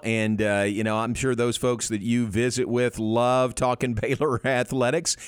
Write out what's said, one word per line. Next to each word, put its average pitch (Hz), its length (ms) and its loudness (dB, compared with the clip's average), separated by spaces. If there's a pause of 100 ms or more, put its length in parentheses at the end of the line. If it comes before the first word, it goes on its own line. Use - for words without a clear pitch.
And, 107 360 2
uh, 101 280 2
you 104 160 -2
know, 110 140 0
I'm 113 140 -2
sure 127 220 -2
those 120 220 0
folks 123 320 -2
that 110 100 -2
you 117 280 0
visit 117 420 0
with 120 280 0
love 123 580 2
talking 123 380 0
<laughs> 107 80 -4
Baylor 131 460 0
athletics 131 720 0 (100)